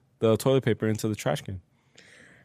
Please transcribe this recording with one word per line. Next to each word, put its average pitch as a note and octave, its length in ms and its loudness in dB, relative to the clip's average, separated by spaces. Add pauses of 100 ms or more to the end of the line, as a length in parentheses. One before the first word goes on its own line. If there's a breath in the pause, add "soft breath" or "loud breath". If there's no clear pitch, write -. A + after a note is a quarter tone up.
(200)
the A2 180 4
toilet C3+ 260 2
paper A2+ 240 0
into G#2+ 200 -2
the G#2+ 80 -2
trash C#3+ 260 -4
can. F#2+ 180 -12 (840 soft breath)